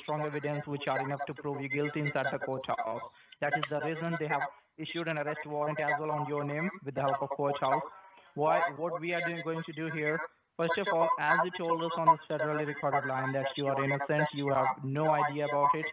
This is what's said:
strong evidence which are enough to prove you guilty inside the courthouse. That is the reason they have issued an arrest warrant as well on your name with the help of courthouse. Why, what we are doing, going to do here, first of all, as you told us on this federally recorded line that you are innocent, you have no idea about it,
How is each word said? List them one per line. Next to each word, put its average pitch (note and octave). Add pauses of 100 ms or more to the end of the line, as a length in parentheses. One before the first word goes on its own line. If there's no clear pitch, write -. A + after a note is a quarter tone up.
strong D3+
evidence D3
which C#3+
are C3+
enough C#3
to D3+
prove C#3+
you C#3
guilty D3
inside C#3+
the C3+
courthouse. A#2+ (400)
That D3
is D#3
the D3
reason D#3+
they D3+
have C#3+ (360)
issued D#3+
an D#3+
arrest D3+
warrant D3
as D3+
well D#3
on D3
your C#3+
name D3+ (140)
with C3+
the B2+
help C#3
of C#3
courthouse. C#3+ (520)
Why, D#3 (160)
what E3
we E3+
are E3+
doing, E3+
going E3
to E3+
do D#3+
here, D#3 (360)
first E3
of G3
all, E3 (100)
as D3+
you F3+
told E3
us E3
on F#3
this F#3+ (100)
federally D3+
recorded C#3
line C3
that C3+
you C#3+
are C3+
innocent, C#3+
you C#3+
have C3 (180)
no D3
idea D3
about C#3+
it, D#3+